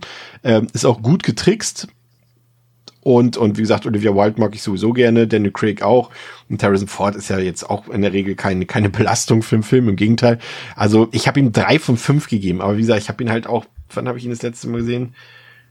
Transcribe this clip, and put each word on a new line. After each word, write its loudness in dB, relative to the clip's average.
ähm, 2
ist -2
auch 2
gut 2
getrickst. -2
Und, 4
und 0
wie -4
gesagt, 0
Olivia 0
Wilde 2
mag 0
ich -14
sowieso 0
gerne, 4
Daniel 0
Craig -2
auch. 4
Und -4
Harrison 2
Ford -4
ist -10
ja -2
jetzt -4
auch -6
in -2
der 2
Regel -2
keine, -2
keine 0
Belastung 0
für 0
einen 0
Film, 2
im 0
Gegenteil. 2
Also 4
ich -2
hab 2
ihm 4
drei 2
von 0
fünf 0
gegeben, -2
aber 0
wie -2
gesagt, 2
ich -10
hab -10
ihn -4
halt -2
auch, -4
wann -6
hab -6
ich -12
ihn -8
das -8
letzte -10
Mal -4
gesehen? -4